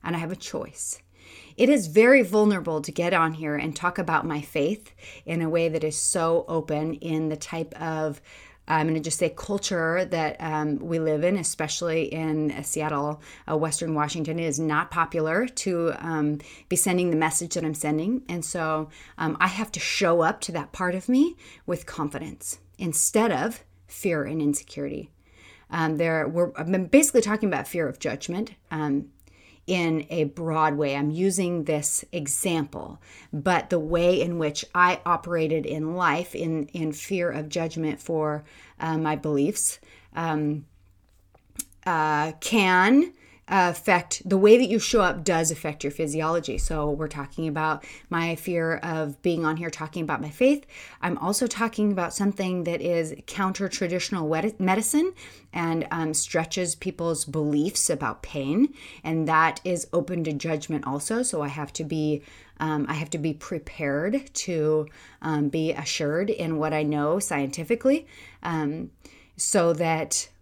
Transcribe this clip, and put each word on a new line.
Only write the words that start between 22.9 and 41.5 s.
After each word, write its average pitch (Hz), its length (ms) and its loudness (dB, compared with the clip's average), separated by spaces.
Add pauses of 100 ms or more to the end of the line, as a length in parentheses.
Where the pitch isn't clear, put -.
of 170 320 -2 (240)
fear 165 380 -2
and 156 160 -4
insecurity. 143 680 -4 (600)
Um, 160 280 0
there, 160 280 2
we're, 175 300 0
I've 165 160 -2
been 185 140 0
basically 262 360 6
talking 214 280 0
about 143 180 -2
fear 165 200 -2
of 131 100 -8
judgment, 175 540 -4 (180)
um, 147 380 -2 (600)
in 165 420 0
a 165 140 0
broad 156 500 0
way. 143 220 0
I'm 147 160 0
using 175 500 0
this 151 480 -2
example, 156 920 -4 (320)
but 156 380 0
the 175 80 2
way 170 420 4
in 170 180 -2
which 151 260 -2 (100)
I 180 320 6
operated 160 600 0
in 156 280 -4
life 175 400 0
in, 160 380 -2
in 160 180 -2
fear 175 400 -4
of 156 180 -6
judgment 160 520 -4
for, 151 420 -2 (380)
uh, 160 180 -2
my 156 160 0
beliefs, 147 640 0 (380)
um, 151 500 -2 (1200)